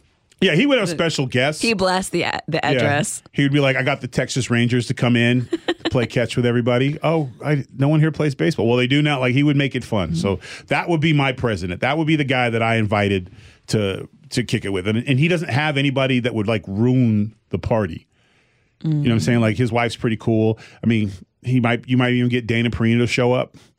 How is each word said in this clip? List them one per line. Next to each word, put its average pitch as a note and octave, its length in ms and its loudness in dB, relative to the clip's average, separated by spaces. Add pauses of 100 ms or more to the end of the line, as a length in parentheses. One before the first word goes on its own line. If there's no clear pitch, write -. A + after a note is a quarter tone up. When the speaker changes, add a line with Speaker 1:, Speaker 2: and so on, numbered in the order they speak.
(400)
Speaker 1:
Yeah, F#3 160 4
he G#3+ 100 4
would C#4 120 4
have G#3 100 0
Speaker 2:
The E3+ 80 -2
Speaker 1:
special D#3 300 0
guests. B2+ 360 0
Speaker 2:
He A#3 120 0
blasts F#3 380 0
the E3+ 120 -2
a-, - 240 -4
the D#3 160 -2
Speaker 1:
Yeah. D3 80 0
Speaker 2:
address. C#3+ 500 0 (120)
Speaker 1:
He C#3+ 100 0
would C#3 80 2
be C#3+ 80 2
like, C3+ 160 2
"I C3 80 -2
got C#3 180 -2
the B2 60 -8
Texas B2+ 420 -2
Rangers A#2+ 380 2
to C3+ 60 -2
come B2 240 2
in, A#2+ 320 2 (200)
Speaker 2:
<laughs> - 220 -4
Speaker 1:
play A#2+ 140 0
catch A#2 320 -2
with B2 80 0
everybody." B2 580 0
"Oh, D#3 260 0 (140)
I, C#3+ 220 -2 (120)
no C#3 120 2
one D#3 100 4
here D#3 120 2
plays D3 240 -2
baseball." D#3+ 320 0
"Well, A#2+ 100 4
they B2 100 2
do C#3 140 2
now." D3 180 0
Like, B2+ 140 0
he C#3 100 2
would D3 140 2
make C#3 180 0
it B2 80 -4
fun. F#2+ 280 -2
Speaker 2:
Mm-hmm. E2 60 -2
Speaker 1:
So F#2+ 220 0 (280)
that C#3+ 220 -2
would E3 120 2
be E3 120 2
my C#3 200 2
president. G2 480 -4
That C3+ 160 0
would D#3+ 100 -2
be D#3 80 2
the D3 100 0
guy B2+ 240 0
that A2+ 140 -2
I A2+ 120 2
invited G2+ 560 0 (360)
to, G2+ 400 -2 (220)
to B2 160 -2
kick A2+ 200 -4
it G2+ 40 -6
with. F#2+ 180 -2
And, G#2+ 180 0
and C3 140 0
he D#3 100 2
doesn't F3 200 -2
have D3 280 0
anybody C3+ 440 0
that A#2 120 -2
would, G#2+ 140 -2
like, A2 200 -2
ruin A2+ 680 2 (140)
the F#2 100 -4
party. G#2 480 -4 (760)
You E3 100 -2
know D3+ 60 0
what C#3 120 0
I'm A2+ 80 2
Speaker 2:
Mm. - 20 -4
Speaker 1:
saying? A#2+ 200 2
Like, A2 160 0
his A#2+ 160 0
wife's A#2 240 -2
pretty A2 200 -2
cool. A2 400 0 (260)
I - 40 2
mean, G#2+ 240 0 (320)
he B2+ 180 2
might, A#2 260 -2
you B2+ 100 0
might B2 160 2
even B2 160 2
get A#2+ 180 -2
Dana A#2 220 0
Perino A#2 300 2
to A#2+ 80 2
show B2 260 2
up. - 220 -2 (240)